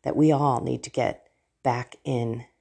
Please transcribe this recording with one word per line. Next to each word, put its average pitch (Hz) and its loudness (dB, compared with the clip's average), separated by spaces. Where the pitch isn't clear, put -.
that 139 -2
we 156 6
all 139 2
need 127 -4
to - -14
get - -4
back 123 -2
in 117 -4